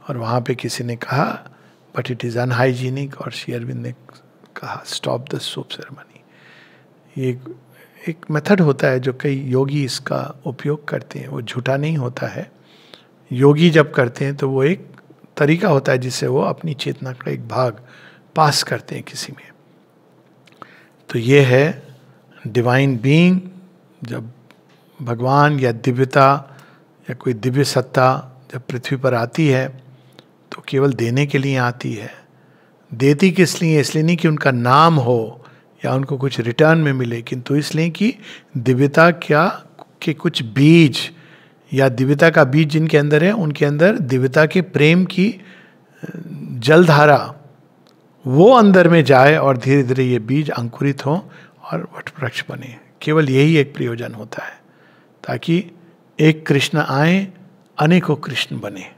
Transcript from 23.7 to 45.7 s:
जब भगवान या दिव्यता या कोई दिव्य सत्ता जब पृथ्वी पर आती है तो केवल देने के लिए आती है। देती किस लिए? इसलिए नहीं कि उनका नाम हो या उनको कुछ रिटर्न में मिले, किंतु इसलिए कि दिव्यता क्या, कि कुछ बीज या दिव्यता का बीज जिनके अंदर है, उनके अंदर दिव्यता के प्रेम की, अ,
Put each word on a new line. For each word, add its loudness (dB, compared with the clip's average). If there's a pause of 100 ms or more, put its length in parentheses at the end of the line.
जब -12 (680)
भगवान 0
या 2
दिव्यता 0 (520)
या -10
कोई -6
दिव्य -2
सत्ता -2 (140)
जब -10
पृथ्वी -8
पर -2
आती -2
है 0 (840)
तो -18
केवल 0
देने 0
के -4
लिए -2
आती -4
है। -12 (800)
देती 2
किस 0
लिए? 2
इसलिए -2
नहीं 0
कि 0
उनका 0
नाम 4
हो -2 (400)
या -2
उनको -4
कुछ -6
रिटर्न 4
में 0
मिले, -4
किंतु -6
इसलिए -2
कि -2 (420)
दिव्यता 4
क्या, -2 (360)
कि -4
कुछ -4
बीज 4 (640)
या 2
दिव्यता 2
का 4
बीज 2
जिनके 0
अंदर 2
है, 2
उनके -2
अंदर 2
दिव्यता 2
के 0
प्रेम 2
की, 0
अ, -14 (1120)